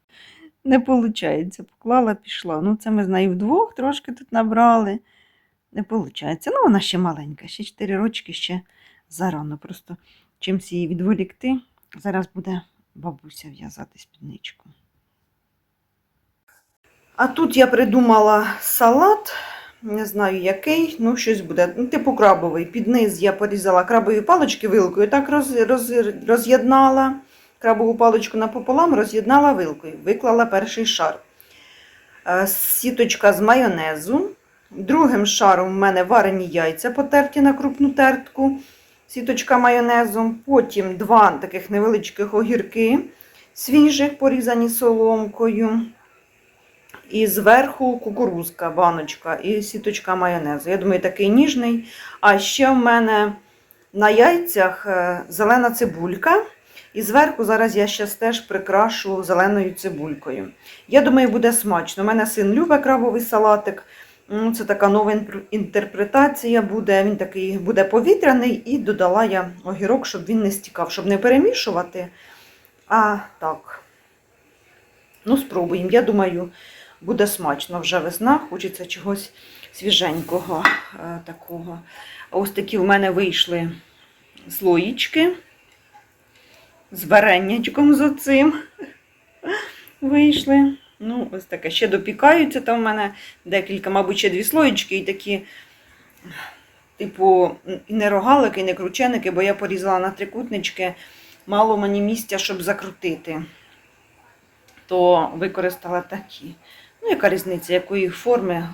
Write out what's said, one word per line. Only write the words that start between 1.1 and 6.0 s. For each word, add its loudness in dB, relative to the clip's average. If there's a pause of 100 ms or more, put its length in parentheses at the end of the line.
Поклала, 0
пішла. -10
Ну, 0
це -8
ми 0
з -4
нею 0
вдвох -2
трошки -6
тут -16
набрали. 2 (720)
Не -8
получається. -8